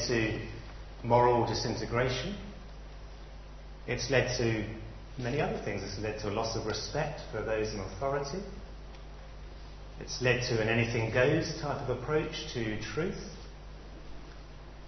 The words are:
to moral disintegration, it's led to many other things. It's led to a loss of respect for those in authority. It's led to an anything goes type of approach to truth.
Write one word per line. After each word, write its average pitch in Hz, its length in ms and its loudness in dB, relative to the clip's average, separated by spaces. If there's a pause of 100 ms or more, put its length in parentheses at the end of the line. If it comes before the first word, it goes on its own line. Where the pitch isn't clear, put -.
to 113 340 4 (640)
moral 120 440 8
disintegration, 117 920 0 (1500)
it's 123 240 -2
led 123 280 6
to 110 260 4 (540)
many 127 220 0
other 208 240 0
things. 101 180 -2
It's 98 180 -6
led 107 200 -2
to 107 80 -2
a 98 60 0
loss 113 220 0
of 104 100 -2
respect - 540 -2 (120)
for 107 100 -2
those 107 320 0
in 101 60 -2
authority. 143 640 -2 (1600)
It's - 220 -4
led 120 260 6
to 113 140 4
an 107 60 4
anything 117 440 4
goes 139 480 6
type 139 280 -2
of 120 100 2
approach - 560 0
to 110 260 0 (140)
truth. 180 280 0 (1700)